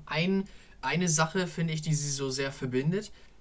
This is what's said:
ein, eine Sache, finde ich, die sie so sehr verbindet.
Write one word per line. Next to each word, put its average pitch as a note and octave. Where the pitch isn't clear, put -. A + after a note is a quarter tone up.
ein, F#3
eine F3
Sache, D#3+
finde E3
ich, D#3
die D#3
sie C#3+
so C3+
sehr C#3
verbindet. C#3+